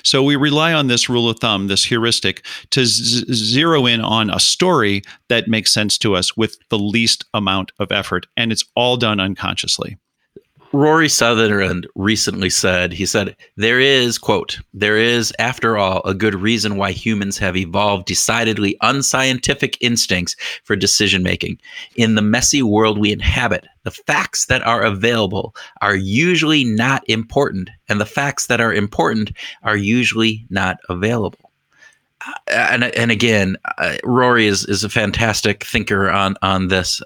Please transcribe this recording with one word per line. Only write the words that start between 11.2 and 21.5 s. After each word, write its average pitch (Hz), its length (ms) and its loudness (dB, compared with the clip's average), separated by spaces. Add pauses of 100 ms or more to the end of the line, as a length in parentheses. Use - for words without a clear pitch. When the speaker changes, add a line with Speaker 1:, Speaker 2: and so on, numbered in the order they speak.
Speaker 2:
recently 95 560 0
said, 90 420 0
he 90 140 -4
said, - 280 -2 (220)
"There 113 220 2
is," 131 400 2
quote, - 400 -2 (120)
"there 104 260 0
is, 117 420 2
after 113 400 -2
all, 95 240 0
a 95 100 -2
good 98 220 0
reason 104 400 0
why 98 160 -2
humans 101 480 -4
have 92 180 -2
evolved 95 480 0
decidedly 107 760 0
unscientific 131 1000 0
instincts 104 540 0 (280)
for 104 120 -2
decision 95 480 2
making. 90 340 -2 (380)